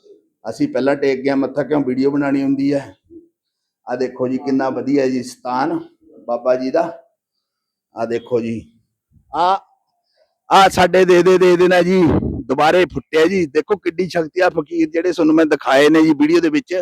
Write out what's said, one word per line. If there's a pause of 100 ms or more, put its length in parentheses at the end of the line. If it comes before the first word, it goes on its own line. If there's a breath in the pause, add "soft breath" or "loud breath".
(500)
ਅਸੀਂ
ਪਹਿਲਾਂ
ਟੇਕ
ਗਏ
ਮੱਥਾ,
ਕਿਉਂ
ਵੀਡੀਓ
ਬਣਾਉਣੀ
ਹੁੰਦੀ
ਹੈ। (920)
ਆ
ਦੇਖੋ
ਜੀ,
ਕਿੰਨਾ
ਵਧੀਆ
ਜੀ
ਸਥਾਨ (480)
ਬਾਬਾ
ਜੀ
ਦਾ। (920)
ਆ
ਦੇਖੋ
ਜੀ, (640)
ਆ, (880)
ਆ
ਸਾਡੇ
ਦੇ
ਦੇ,
ਦੇ
ਦੇਣਾ
ਜੀ, (420)
ਦੁਬਾਰੇ
ਫੁੱਟਿਆ
ਜੀ।
ਦੇਖੋ
ਕਿੱਡੀ
ਸ਼ਕਤੀ
ਆ
ਫਕੀਰ
ਜਿਹੜੇ
ਤੁਹਾਨੂੰ
ਮੈਂ
ਦਿਖਾਏ
ਨੇ
ਜੀ
ਵੀਡੀਓ
ਦੇ
ਵਿੱਚ,